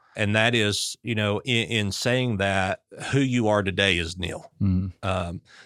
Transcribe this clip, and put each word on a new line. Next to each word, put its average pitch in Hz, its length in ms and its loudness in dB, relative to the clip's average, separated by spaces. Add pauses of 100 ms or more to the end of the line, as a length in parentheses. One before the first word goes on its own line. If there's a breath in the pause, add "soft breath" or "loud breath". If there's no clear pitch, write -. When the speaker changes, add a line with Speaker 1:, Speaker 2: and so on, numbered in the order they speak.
(140 soft breath)
Speaker 1:
And 104 220 0
that 117 180 4
is, 104 480 0
you 117 120 -4
know, 104 300 0
in, 117 240 0
in 101 240 0
saying 123 460 -2
that, 98 440 0 (300)
who 135 80 4
you 123 280 2
are 104 140 4
today 95 340 2
is 87 220 -4
Neil. 85 320 -8 (100)
Speaker 2:
Mm-hmm. 95 280 2 (140)
Speaker 1:
Um, 92 380 -4 (260 loud breath)